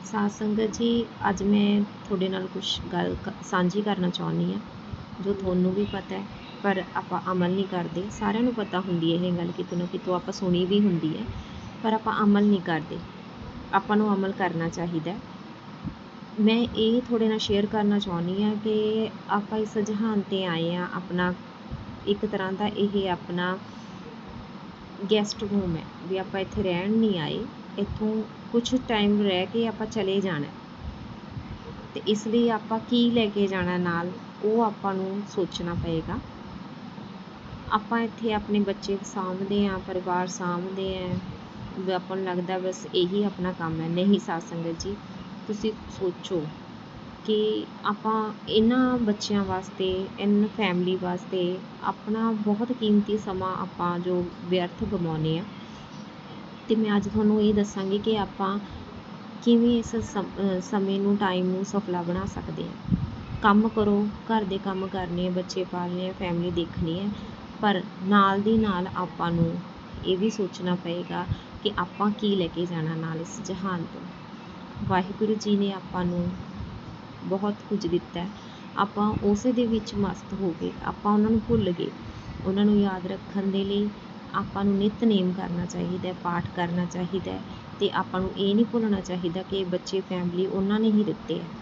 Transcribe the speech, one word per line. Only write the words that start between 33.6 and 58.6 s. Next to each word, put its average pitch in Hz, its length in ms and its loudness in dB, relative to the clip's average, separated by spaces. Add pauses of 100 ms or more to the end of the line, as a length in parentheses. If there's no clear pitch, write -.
ਨਾਲ, 175 340 0 (340)
ਉਹ 220 180 4
ਆਪਾਂ 202 320 0
ਨੂੰ 190 280 -2 (120)
ਸੋਚਣਾ 175 400 -2
ਪਏਗਾ। 170 440 -2 (1500)
ਆਪਾਂ 233 280 0
ਇੱਥੇ 226 340 -2
ਆਪਣੇ 208 260 2
ਬੱਚੇ 196 440 0
ਸਾਂਭਦੇ 196 640 0
ਹਾਂ, 190 100 0
ਪਰਿਵਾਰ 185 480 -2
ਸਾਂਭਦੇ 185 720 -2
ਹਾਂ, 180 160 -2 (640)
ਵੀ 190 140 -2
ਆਪਾਂ 185 240 -2
ਨੂੰ 190 100 -2
ਲੱਗਦਾ 180 320 -2
ਬਸ 185 360 -4
ਇਹੀ 180 300 4
ਆਪਣਾ 185 280 0
ਕੰਮ 160 280 -2
ਹੈ। 160 80 -2
ਨਹੀਂ 185 320 6
ਸਾਧ 170 200 -4
ਸੰਗਤ 170 400 -6
ਜੀ, 202 160 -6 (500)
ਤੁਸੀਂ 214 260 -2 (280)
ਸੋਚੋ 180 420 -2 (840)
ਕਿ 214 400 2 (180)
ਆਪਾਂ 214 480 0 (160)
ਇਹਨਾਂ 247 500 6
ਬੱਚਿਆਂ 208 460 2
ਵਾਸਤੇ, 190 600 0 (120)
ਇਹਨਾਂ 208 300 6
ਫੈਮਿਲੀ 180 480 2
ਵਾਸਤੇ 180 600 -2 (260)
ਆਪਣਾ 220 480 0
ਬਹੁਤ 208 400 0
ਕੀਮਤੀ 208 460 4
ਸਮਾਂ 185 380 -2
ਆਪਾਂ 175 420 -2
ਜੋ 180 260 0 (200)
ਵਿਅਰਥ 175 400 0
ਗਵਾਉਂਦੇ 160 540 0
ਹਾਂ। 196 60 -4 (1200)
ਤੇ 220 80 4
ਮੈਂ 214 200 2
ਅੱਜ 202 120 2
ਤੁਹਾਨੂੰ 214 340 4
ਇਹ 214 120 6
ਦੱਸਾਂਗੀ 202 440 2
ਕਿ 220 200 2
ਆਪਾਂ 196 400 -2 (840)